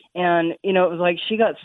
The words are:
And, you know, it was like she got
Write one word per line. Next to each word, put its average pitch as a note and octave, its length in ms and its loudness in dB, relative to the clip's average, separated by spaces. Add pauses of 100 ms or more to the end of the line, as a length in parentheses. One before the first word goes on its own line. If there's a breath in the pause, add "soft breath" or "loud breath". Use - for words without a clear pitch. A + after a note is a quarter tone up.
(160 soft breath)
And, E3+ 480 0
you G3 100 -2
know, F#3 140 4
it - 20 2
was E3+ 100 -6
like F3 180 0 (120)
she G#3+ 80 -2
got G#3+ 160 2 (120)